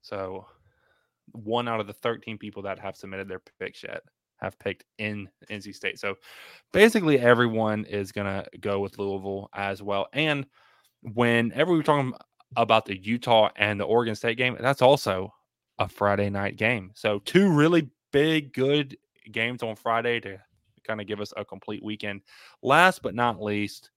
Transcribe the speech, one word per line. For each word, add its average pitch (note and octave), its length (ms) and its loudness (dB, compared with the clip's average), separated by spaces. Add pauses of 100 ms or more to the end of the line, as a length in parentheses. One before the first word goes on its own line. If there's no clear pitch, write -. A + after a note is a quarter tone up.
So F#2+ 460 -10 (840)
one A#2 340 -2
out A2+ 120 -2
of G2+ 80 -4
the G#2 60 -14
thirteen A2 440 -6
people G#2 260 -14
that F#2+ 160 -8
have G2 160 -10
submitted G2 320 -12
their F#2 140 -12 (180)
picks - 240 -12
yet - 180 -12 (360)
have G2 220 -10
picked - 240 -8 (140)
in G#2 320 -6 (200)
N G#2 120 -10
C G2+ 100 -16
State. - 280 -8
So G2+ 160 -6 (580)
basically F#3 460 6
everyone A2+ 680 4
is G2+ 260 -6
gonna G2 360 -6 (120)
go G2+ 200 -2
with G2 180 -6
Louisville G2 560 -6
as G2+ 300 -4
well. G2 280 -2
And D3 360 -2 (540)
whenever A#2+ 680 2
we're D#3+ 120 2
talking C#3 300 2 (420)
about A2+ 300 4
the G2 120 -8
Utah A2 580 4
and G#2 240 0
the G2+ 60 -2
Oregon A2+ 300 0
State A#2 220 -2
game, B2+ 220 -2
that's C3 220 0
also G#2+ 520 4 (460)
a F#2+ 80 0
Friday G2+ 420 0
night G2 280 -6
game. G#2+ 380 -2
So G#2 240 -2
two F#3+ 320 4
really D#3 380 4 (220)
big, D3+ 420 0
good C#3 440 -2 (340)
games A2+ 320 -4
on A2 120 -6
Friday A#2 440 -2
to G2 180 -12 (480)
kinda G#2+ 200 -6
give G#2 160 -6
us G#2 160 -10
a G#2 80 -8
complete G2 380 -12
weekend. G#2 380 -10 (400)
Last E3 420 4
but G#2 120 -4
not A#2 260 -2
least G#2 560 -4